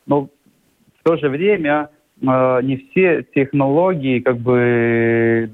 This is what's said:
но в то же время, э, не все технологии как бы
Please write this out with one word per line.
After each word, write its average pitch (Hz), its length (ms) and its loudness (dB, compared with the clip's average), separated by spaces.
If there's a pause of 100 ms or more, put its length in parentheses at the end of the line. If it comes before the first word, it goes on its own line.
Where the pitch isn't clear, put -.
но 139 220 -2 (720)
в - 80 -20
то 165 100 2
же 143 120 -2
время, 151 600 0 (320)
э, 131 420 2
не 135 140 -2
все 180 460 0 (120)
технологии 139 840 0
как 123 180 -2
бы 117 1160 0